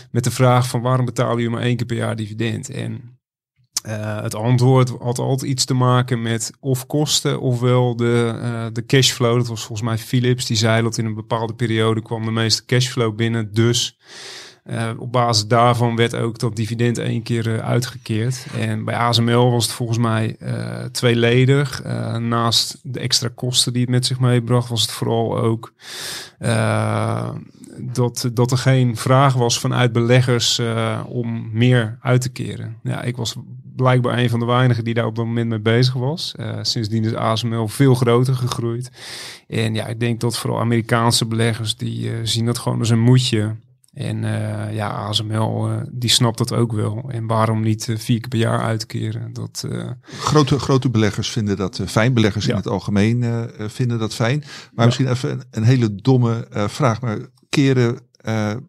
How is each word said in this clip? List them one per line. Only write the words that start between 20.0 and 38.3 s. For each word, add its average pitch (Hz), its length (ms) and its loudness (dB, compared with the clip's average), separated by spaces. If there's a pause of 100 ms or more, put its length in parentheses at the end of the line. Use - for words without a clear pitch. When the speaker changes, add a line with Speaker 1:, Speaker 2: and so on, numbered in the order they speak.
Speaker 1:
eh, 117 460 -6
tweeledig. 127 1000 2
Eh, 117 340 -4
naast 117 640 0
de 131 180 -10
extra 123 340 -2
kosten 123 380 0
die 123 100 0
het 123 80 0
met 123 160 2
zich 127 140 -4
meebracht, 123 480 2
was 117 140 -2
het - 80 -2
vooral 113 480 -2
ook, 113 340 -2 (640)
eh, 110 920 0 (480)
dat, 123 540 -2
dat 120 180 2
er 131 80 2
geen 127 380 2
vraag 131 380 4
was 120 260 2
vanuit 123 320 0
beleggers, 120 680 4
eh, 113 500 -2
om 117 440 -6
meer 117 480 4
uit 127 200 2
te 127 80 -2
keren. 113 540 -8
Ja, 120 200 -4
ik 120 140 -4
was 117 200 -6 (400)
blijkbaar 127 420 2
een 123 120 2
van 120 100 0
de 117 60 -2
weinigen 123 380 2
die 117 100 -2
daar 117 120 0
op 113 100 -6
dat 117 80 -2
moment 117 240 -2
mee 113 120 -2
bezig 123 340 4
was. 135 420 -4
Eh, 110 260 -8
sindsdien 110 420 -2
is 113 100 -2
A 113 220 0
S 110 60 -2
M 113 120 -2
L 113 140 -2
veel 135 260 4
groter 127 400 4